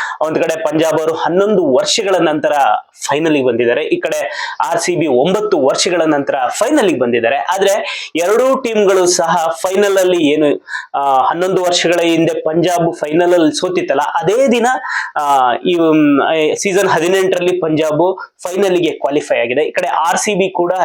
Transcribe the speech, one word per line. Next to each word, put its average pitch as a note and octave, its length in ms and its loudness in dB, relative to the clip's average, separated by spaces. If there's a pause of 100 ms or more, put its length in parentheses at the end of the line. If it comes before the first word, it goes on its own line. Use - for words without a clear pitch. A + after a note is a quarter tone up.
(200)
ಒಂದ್ D#3 180 -2
ಕಡೆ D#3+ 180 -2
ಪಂಜಾಬ್ D#3 440 0
ಅವರು D#3+ 140 -2
ಹನ್ನೊಂದು F3 600 0
ವರ್ಷಗಳ F#3+ 420 0
ನಂತರ D#3 360 0 (540)
ಫೈನಲ್ D3+ 300 0
ಗೆ C3+ 80 0
ಬಂದಿದ್ದಾರೆ, A#2+ 400 2
ಈ - 160 -2
ಕಡೆ - 640 -6
ಆರ್ E3+ 140 -2
ಸಿ F3 180 -2
ಬಿ D#3+ 100 0
ಒಂಬತ್ತು F3 520 2
ವರ್ಷಗಳ D#3+ 440 0
ನಂತರ C#3+ 320 0 (140)
ಫೈನಲ್ A#3 420 0
ಗೆ C3+ 80 0
ಬಂದಿದ್ದಾರೆ. A#2+ 380 0
ಆದ್ರೆ G3 800 -2
ಎರಡೂ A#3+ 440 2
ಟೀಮ್‌ಗಳು G3 460 2
ಸಹ E3+ 560 0
ಫೈನಲ್ G3 360 0
ಅಲ್ಲಿ F3+ 240 2
ಏನು, D3 420 0 (300)
ಆ, C#3 320 2
ಹನ್ನೊಂದು F#3 360 0
ವರ್ಷಗಳ F3 380 0
ಹಿಂದೆ E3 340 2
ಪಂಜಾಬ್ E3+ 600 0
ಫೈನಲ್ E3+ 400 2
ಅಲ್ಲಿ D#3+ 180 4
ಸೋತಿತ್ತಲ್ಲ, F3 480 -2
ಅದೇ G3 480 0
ದಿನ, A#3 180 2 (500)
ಆ, C3+ 380 2
ಈ, F3+ 200 -2 (800)
ಸೀಸನ್ F#3+ 340 0
ಹದಿನೆಂಟರಲ್ಲಿ F3+ 720 0
ಪಂಜಾಬ್ D#3+ 720 -2 (100)
ಫೈನಲ್ F#3 340 0
ಗೆ E3 140 0
ಕ್ವಾಲಿಫೈ C#3+ 480 -2
ಆಗಿದೆ. B2 240 0
ಈ - 80 -2
ಕಡೆ F3 180 -6
ಆರ್ E3+ 300 -2
ಸಿ G#3 160 -2
ಬಿ F#3+ 180 0
ಕೂಡ F3 200 0 (120)